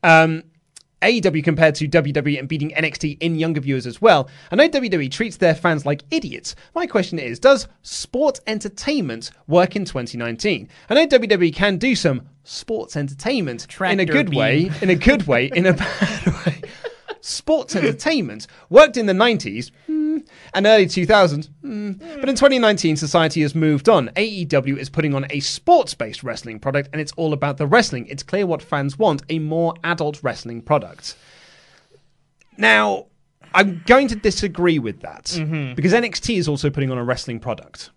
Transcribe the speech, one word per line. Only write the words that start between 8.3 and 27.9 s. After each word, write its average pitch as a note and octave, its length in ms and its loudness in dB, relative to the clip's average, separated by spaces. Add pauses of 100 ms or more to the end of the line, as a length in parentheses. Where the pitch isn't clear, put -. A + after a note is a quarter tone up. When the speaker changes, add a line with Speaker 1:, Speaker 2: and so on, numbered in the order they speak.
Speaker 1:
entertainment G3+ 840 -6 (180)
work F3 280 2
in G3+ 100 -4
twenty A#2+ 320 -8
nineteen? A#2 520 -4 (200)
I A3+ 60 0
know D#4+ 120 6
W A#3+ 200 4
W F3+ 220 4
E - 20 -2
can F#3+ 260 0
do B3 180 0
some C3+ 280 -2 (200)
sports - 520 -10
entertainment C#3+ 680 -6
in - 60 -20
a - 20 -20
Speaker 2:
Tractor F#3 340 0
Speaker 1:
good F3+ 300 0
way, B2 280 2
Speaker 2:
beam. D#3 180 -4
Speaker 1:
in F#3 80 2
a F3+ 60 4
good A3 320 2
way, B2+ 260 2
in F3 140 0
a F3+ 60 6
<laughs> - 80 -2
bad - 640 -4
way. - 160 -4 (640)
Sports - 520 -2
entertainment D3+ 720 -2 (240)
worked B3+ 260 8
in A3+ 80 0
the G3 80 2
nineties, F#3 580 0 (140)
hmm, D#4 320 -4 (380)
and G3 100 2
early G#3 220 6
two F3+ 180 -2
thousands, F3 460 2 (100)
hmm. G#3 300 -10
But C#4 380 -8
in C4 60 0
twenty C4+ 220 2
nineteen, G3+ 380 2
society D#3 480 0
has C#3+ 100 -2
moved D#3 340 2
on. D3 280 4
A G3+ 100 0
E G3+ 200 -6
W C#3 300 0
is C3 140 -12
putting D3+ 240 -2
on C#3 160 -4
a C#3+ 100 -6
sports-based - 840 0
wrestling A2+ 360 -10
product, C#3 320 -4
and D3+ 80 -6
it's D3+ 180 -6
all D#3+ 140 0
about C#3+ 260 -2
the D3 100 -2
wrestling. D3 400 2